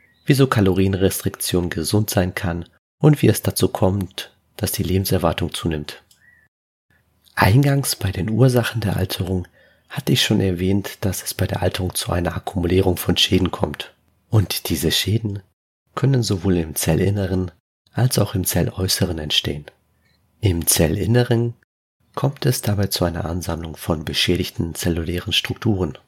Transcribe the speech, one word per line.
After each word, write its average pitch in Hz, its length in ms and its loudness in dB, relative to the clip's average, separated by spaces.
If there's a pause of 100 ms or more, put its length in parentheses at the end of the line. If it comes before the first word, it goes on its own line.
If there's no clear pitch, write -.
(240)
wieso 135 220 4
Kalorienrestriktion 95 1200 0
gesund 104 380 -2
sein 90 280 0
kann 85 320 -6 (320)
und 147 200 6
wie - 60 4
es 107 160 2
dazu - 240 0
kommt, 95 640 -2 (240)
dass - 140 -4
die 92 140 -4
Lebenserwartung 87 680 0
zunimmt. - 520 -6 (1300)
Eingangs 139 600 4
bei 98 160 -2
den 95 180 -4
Ursachen 117 500 2
der 101 160 0
Alterung 92 520 -4 (400)
hatte - 240 -2
ich 131 100 2
schon 107 180 2
erwähnt, 92 600 0
dass - 240 -4
es - 100 -8
bei 95 140 -2
der - 140 -4
Alterung 92 340 -2
zu - 160 -4
einer 87 240 -2
Akkumulierung 92 600 2
von - 200 0
Schäden 92 340 2
kommt. - 420 -8 (380)
Und - 380 0
diese 82 240 0
Schäden 101 500 -2 (540)
können 131 260 2
sowohl 92 360 0
im 80 180 -4
Zellinneren 92 760 0 (420)
als 120 280 2
auch 101 160 -2
im 90 80 0
Zelläußeren - 720 -2
entstehen. 73 480 -4 (720)
Im 85 280 0
Zellinneren 117 840 2 (600)
kommt 139 320 -2
es 123 160 0
dabei 101 240 0
zu - 180 -2
einer 85 200 -2
Ansammlung 82 520 -4
von 78 280 -4
beschädigten 82 720 -2
zellulären 85 560 -2
Strukturen. 92 760 -2